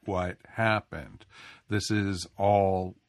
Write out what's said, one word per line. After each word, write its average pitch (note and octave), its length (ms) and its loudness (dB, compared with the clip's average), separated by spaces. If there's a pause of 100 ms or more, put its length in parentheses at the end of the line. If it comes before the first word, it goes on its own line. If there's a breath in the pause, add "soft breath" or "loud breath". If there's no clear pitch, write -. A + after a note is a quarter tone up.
what F2+ 320 -2 (160)
happened. G#2+ 720 -2 (420 loud breath)
This G#2 240 -2
is G2 340 0 (120)
all, F#2+ 580 2 (140)